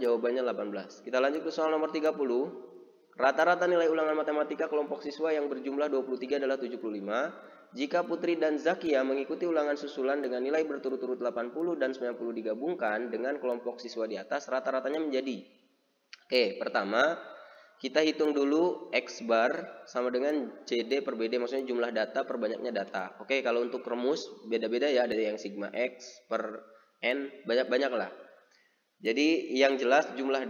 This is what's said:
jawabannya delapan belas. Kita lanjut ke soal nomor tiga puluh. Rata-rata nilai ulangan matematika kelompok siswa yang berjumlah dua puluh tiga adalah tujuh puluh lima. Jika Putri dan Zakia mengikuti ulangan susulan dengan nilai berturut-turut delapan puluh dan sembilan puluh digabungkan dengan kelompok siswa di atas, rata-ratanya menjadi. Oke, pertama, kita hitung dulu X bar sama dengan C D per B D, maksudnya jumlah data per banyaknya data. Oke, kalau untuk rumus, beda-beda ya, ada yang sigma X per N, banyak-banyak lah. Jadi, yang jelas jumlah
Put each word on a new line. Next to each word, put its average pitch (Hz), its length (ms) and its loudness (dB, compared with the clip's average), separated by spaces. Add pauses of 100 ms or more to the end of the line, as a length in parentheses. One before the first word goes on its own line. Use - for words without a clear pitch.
jawabannya 120 400 2
delapan 104 240 -2
belas. 98 320 -10
Kita 120 160 -4
lanjut 147 320 2
ke - 0 -
soal 156 240 0
nomor 156 160 2
tiga 156 240 2
puluh. 143 560 0 (480)
Rata-rata 160 480 4
nilai 170 240 4
ulangan 156 320 2
matematika 151 480 0
kelompok 147 320 -2
siswa 151 320 -2
yang 147 160 0
berjumlah 135 400 -2
dua 135 160 2
puluh 127 160 -4
tiga 131 160 0
adalah 135 240 0
tujuh 123 160 -4
puluh 107 240 -6
lima. 117 320 -2 (400)
Jika 147 320 0
Putri 170 320 0
dan 156 240 2
Zakia 160 400 2
mengikuti 135 480 0
ulangan 147 320 2
susulan 139 400 -2
dengan 127 240 -2
nilai 156 220 0
berturut-turut 131 560 -4
delapan 120 320 -4
puluh 165 240 -2
dan 131 180 0
sembilan 120 240 -4
puluh 117 160 -4
digabungkan 117 720 -2
dengan 123 320 -4
kelompok 120 400 -4
siswa 113 240 -6
di 113 160 -6
atas, - 300 -6
rata-ratanya 135 500 -2
menjadi. 131 380 -2 (880)
Oke, 123 340 4
pertama, 123 560 2 (640)
kita 135 240 2
hitung 151 320 4
dulu 147 560 2
X 117 320 -2
bar 117 640 2
sama 123 240 -2
dengan 135 400 0 (160)
C 117 160 0
D 131 160 0
per 127 160 -4
B 113 160 0
D, 123 80 2
maksudnya 131 240 -2
jumlah 120 300 -2
data 110 340 0
per 127 140 -4
banyaknya 113 320 -2
data. 98 480 -4
Oke, 135 180 0
kalau 120 240 2
untuk 123 220 -6
rumus, 123 400 0 (240)
beda-beda 117 400 0
ya, 123 160 4
ada 110 80 -2
yang 107 240 0
sigma 101 320 -8
X - 560 -6
per 110 400 -6 (340)
N, 139 300 -2 (160)
banyak-banyak 127 480 2
lah. 95 160 -2 (880)
Jadi, 135 580 2
yang 135 220 6
jelas 127 400 4
jumlah 135 320 0